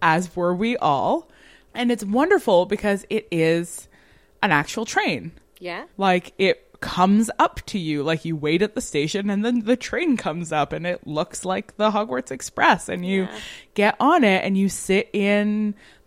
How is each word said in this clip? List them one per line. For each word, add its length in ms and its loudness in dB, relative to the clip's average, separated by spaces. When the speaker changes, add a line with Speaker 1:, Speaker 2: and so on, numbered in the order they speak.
Speaker 1:
as 360 0
were 180 0
we 220 -2
all. 500 0
And 180 0
it's 140 -2
wonderful 600 4
because 440 -2
it 200 -4
is 600 0
an 120 2
actual 320 -2
train. 480 -2
Speaker 2:
Yeah. 240 -10
Speaker 1:
Like, 400 0
it 420 -2
comes 500 4
up 280 0
to 100 -8
you. 260 -2
Like, 200 -2
you 140 -4
wait 240 2
at 120 0
the 80 -4
station 480 -2
and 140 0
then 220 0
the 100 4
train 400 -2
comes 380 -4
up 180 0
and 160 -6
it 180 -6
looks 380 -6
like 320 -6
the 160 2
Hogwarts 400 -4
Express, 560 0
and 180 -6
you 180 0
Speaker 2:
Yeah. 160 -10
Speaker 1:
get 240 2
on 240 4
it 220 4
and 120 0
you 120 2
sit 440 -2
in 640 0